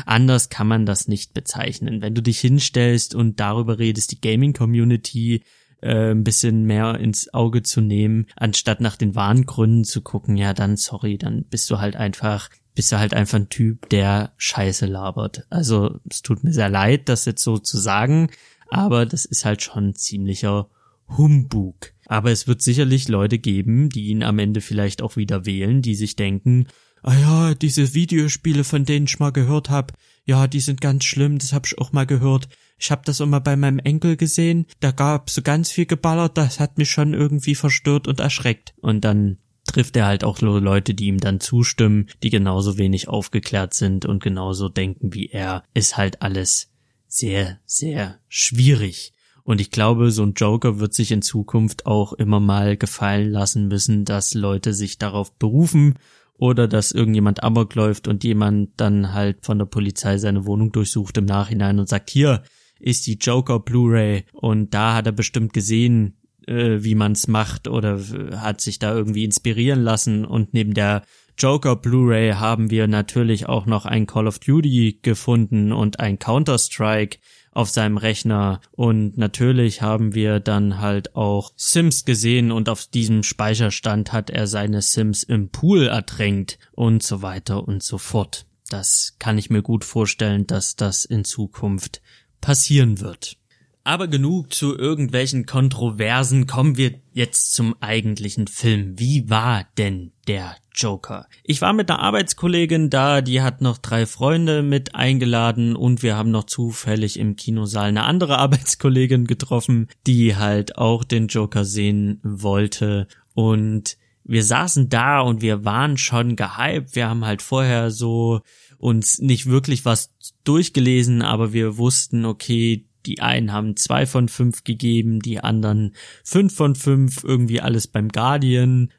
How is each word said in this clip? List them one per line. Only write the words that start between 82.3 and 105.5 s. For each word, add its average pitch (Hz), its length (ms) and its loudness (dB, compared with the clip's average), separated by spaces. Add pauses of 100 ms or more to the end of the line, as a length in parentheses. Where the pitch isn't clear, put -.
und 110 180 -2
auf 110 160 -6
diesem 110 380 0
Speicherstand 107 920 -2
hat 110 160 -4
er 107 160 -4
seine 104 380 -2
Sims 107 400 0
im 104 260 -2
Pool 165 380 4
ertränkt 101 720 -2 (120)
und 113 300 2
so 98 220 -6
weiter 95 440 -6
und 98 140 -4
so - 160 -8
fort. - 480 -6 (240)
Das - 480 -4
kann 107 220 -2
ich 101 100 -8
mir 104 140 0
gut 113 220 -4
vorstellen, 104 600 -2
dass - 300 -4
das 98 280 -2
in 110 220 -2
Zukunft - 760 -6 (400)
passieren 131 600 2
wird. - 360 -12 (480)
Aber 175 220 -2
genug 147 460 -2
zu 143 240 -2
irgendwelchen 131 680 -2
Kontroversen, 127 1000 0
kommen 131 300 2
wir 131 240 -2 (100)
jetzt - 420 -2
zum 113 280 0
eigentlichen 107 640 -2
Film. 101 500 -2
Wie 120 320 -2
war 110 360 0 (120)
denn 95 360 -4 (120)
der 92 300 -6 (180)
Joker? 104 540 -6 (160)
Ich 151 160 -2
war 185 140 2
mit 202 180 0
einer - 80 0
Arbeitskollegin 170 920 0
da, 139 300 2
die 127 220 0
hat 131 180 -2
noch 123 180 0
drei 117 280 -2
Freunde 151 580 0
mit 139 320 -2
eingeladen 117 800 2